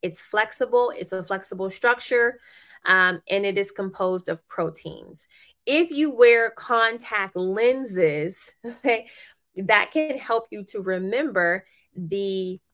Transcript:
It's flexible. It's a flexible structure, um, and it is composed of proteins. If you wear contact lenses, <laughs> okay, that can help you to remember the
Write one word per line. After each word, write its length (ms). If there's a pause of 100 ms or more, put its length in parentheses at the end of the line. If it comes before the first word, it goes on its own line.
It's 180
flexible. 760
It's 160
a 120
flexible 460
structure, 680 (480)
um, 420
and 160
it 140
is 120
composed 580
of 200
proteins. 800 (400)
If 240
you 200
wear 400
contact 880
lenses, 1200
<laughs> 60
okay, 440 (480)
that 340
can 260
help 340
you 160
to 140
remember 840 (300)
the 640 (140)